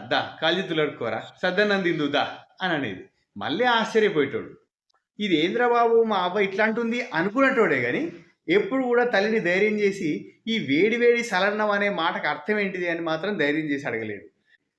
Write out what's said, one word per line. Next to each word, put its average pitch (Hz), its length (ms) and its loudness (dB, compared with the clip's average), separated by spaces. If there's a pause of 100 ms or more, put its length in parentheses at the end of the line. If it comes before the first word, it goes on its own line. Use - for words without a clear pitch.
(120)
దా 135 100 2 (200)
కాలు 165 160 2
చేతులు 160 240 -2
కడుక్కోరా, 131 420 -4 (180)
సద్దన్నం 196 400 2
తిందు 160 260 0
దా" 135 200 0 (340)
అని 180 120 -2
అనేది. 104 300 -4 (340)
మళ్ళీ 143 280 -2
ఆశ్చర్యపోయేటోడు, 202 880 0 (680)
"ఇది 196 160 2 (100)
ఏంద్రా 233 220 0
బాబు 233 360 4
మా 214 140 0
అవ్వ 180 220 -2
ఇట్లా 196 260 0
అంటుంది" 233 360 -2 (120)
అనుకునేటోడే. 202 680 2
కానీ 143 220 -2 (460)
ఎప్పుడు 233 340 2
కూడా 240 200 2
తల్లిని 220 360 0
ధైర్యం 196 400 2
చేసి 196 300 0 (380)
ఈ 226 120 -2
వేడి 170 380 2
వేడి 240 260 4
సలన్నం 208 480 0
అనే 202 180 0
మాటకు 175 380 -2
అర్థం 208 320 -2
ఏంటిది 185 300 -4
అని 170 120 -4
మాత్రం 165 360 -4
ధైర్యం 147 280 0
చేసి 139 220 -4
అడగలేడు. 110 400 -6 (520)